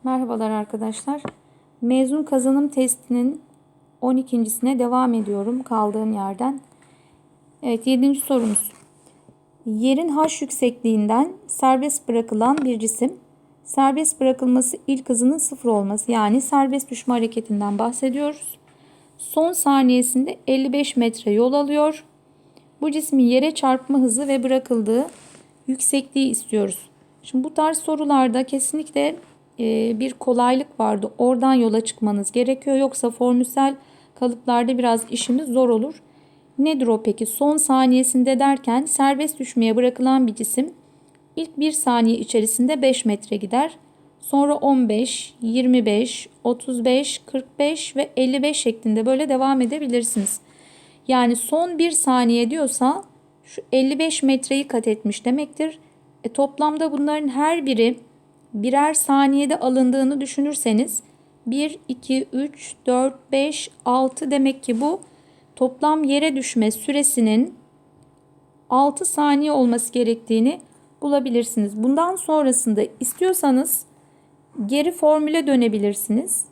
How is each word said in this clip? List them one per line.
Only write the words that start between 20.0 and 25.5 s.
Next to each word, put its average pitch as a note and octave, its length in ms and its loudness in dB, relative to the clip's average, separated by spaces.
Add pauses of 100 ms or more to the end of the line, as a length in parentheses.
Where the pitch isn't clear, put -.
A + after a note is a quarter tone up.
elli C4+ 260 0
beş C#4+ 240 -2
metre A3+ 340 0
yol A#3+ 220 2
alıyor. D4 520 0 (760)
Bu D4+ 100 -2
cismin D4 320 2
yere C4 300 4
çarpma C4 460 0
hızı B3+ 280 0
ve C4+ 160 0
bırakıldığı B3+ 600 0 (640)